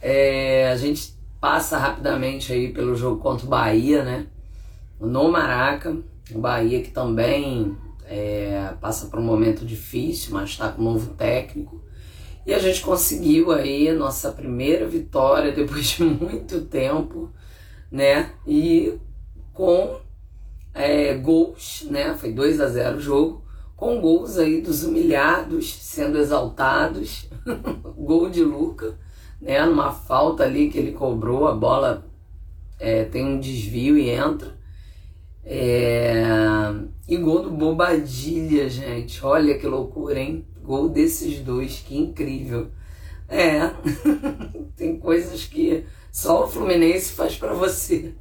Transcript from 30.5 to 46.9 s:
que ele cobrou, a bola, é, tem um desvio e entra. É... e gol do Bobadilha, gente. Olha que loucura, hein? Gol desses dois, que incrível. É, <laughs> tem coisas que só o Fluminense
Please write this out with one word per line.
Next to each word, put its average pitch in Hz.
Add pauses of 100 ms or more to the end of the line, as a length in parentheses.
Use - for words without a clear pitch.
que -
ele 127
cobrou, 123
a 113
bola, 127 (720)
é, 110
tem 131
um 139
desvio 127
e 123
entra. 135 (840)
É... 120 (840)
e 170
gol 170
do 175
Bobadilha, 156
gente. 123
Olha 147
que -
loucura, 135
hein? 156 (160)
Gol 143
desses 151
dois, 127
que 135
incrível. 131 (600)
É, 185 (520)
<laughs> -
tem 330
coisas -
que 160 (280)
só 170
o 170
Fluminense 175